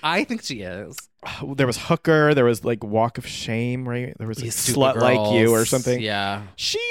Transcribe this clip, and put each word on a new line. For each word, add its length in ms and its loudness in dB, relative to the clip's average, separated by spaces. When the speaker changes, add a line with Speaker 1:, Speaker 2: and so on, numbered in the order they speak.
Speaker 1:
I 220 0
think 200 -8
she 160 -10
is. 360 -12
Speaker 2:
<sighs> 200 -12
There 100 4
was 100 0
Hooker. 580 2
There 100 4
was, 200 2
like, 200 -2
Walk 340 0
of 80 -10
Shame, 640 -4
right? 320 -6
There 80 -8
was, 100 -8
like, 60 -8
Speaker 1:
These 100 -6
stupid 260 -2
Speaker 2:
Slut 200 4
Like 340 4
You 160 6
or 80 6
Speaker 1:
girls. 120 2
Speaker 2:
something. 300 0
Speaker 1:
Yeah. 420 -2
Speaker 2:
She 240 -4